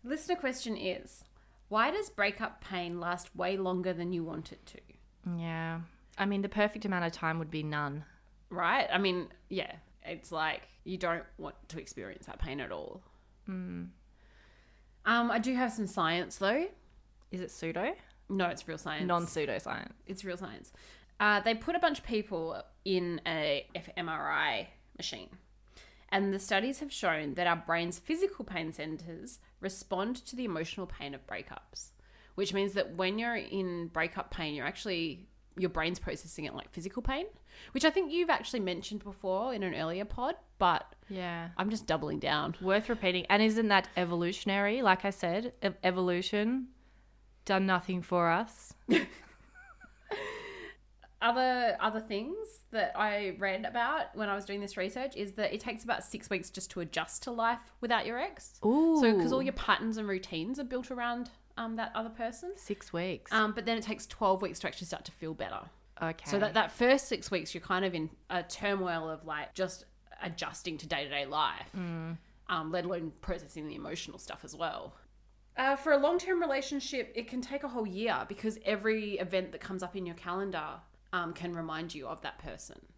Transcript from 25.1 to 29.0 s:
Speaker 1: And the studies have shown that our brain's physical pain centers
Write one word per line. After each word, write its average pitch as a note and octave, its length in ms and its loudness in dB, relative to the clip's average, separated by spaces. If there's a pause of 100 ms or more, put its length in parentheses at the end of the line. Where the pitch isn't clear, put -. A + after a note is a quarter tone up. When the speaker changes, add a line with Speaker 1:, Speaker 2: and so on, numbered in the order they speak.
Speaker 1:
And G3 220 4
the G3 60 0
studies G#3+ 420 0
have D4 120 -6
shown D#3 420 0
that F3+ 120 2
our E3+ 100 6
brain's E3+ 420 0
physical E4+ 460 -2
pain E3 280 -4
centers E3 680 -8 (200)